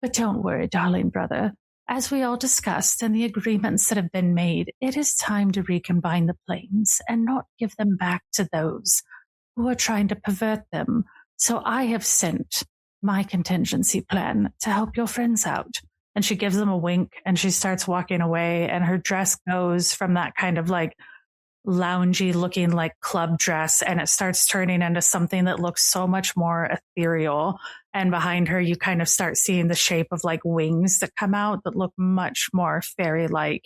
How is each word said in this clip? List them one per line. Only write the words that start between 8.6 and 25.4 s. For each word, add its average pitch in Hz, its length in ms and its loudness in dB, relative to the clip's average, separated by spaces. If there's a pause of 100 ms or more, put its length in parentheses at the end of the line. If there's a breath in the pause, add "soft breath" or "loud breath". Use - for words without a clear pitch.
who 233 140 -2
are 247 60 0
trying 214 340 0
to 214 60 -2
pervert 214 560 -2
them. - 340 -2 (320 loud breath)
So - 260 0
I 247 220 -2
have 226 200 -2
sent - 580 0 (380)
my 196 220 0
contingency 180 800 0
plan - 500 0 (100)
to - 80 -4
help 214 280 -2
your 233 100 0
friends 233 380 0
out. - 320 -4 (360)
And 208 120 0
she 214 100 0
gives 196 220 0
them 208 120 2
a 190 80 2
wink 175 360 0 (120)
and 185 120 2
she 190 140 2
starts 185 360 0
walking 180 340 -2
away, 170 460 0
and 175 160 0
her 175 140 2
dress 190 400 0 (100)
goes 180 460 0
from 185 220 0
that 175 200 0
kind 180 220 0
of, 165 120 -2
like, 175 280 0 (680 loud breath)
loungy 180 680 2
looking, 175 380 2
like, 165 300 0
club 170 360 -2
dress, 156 460 2
and 180 180 0
it - 80 -2
starts - 380 2
turning 180 340 2
into 170 200 2
something 180 440 2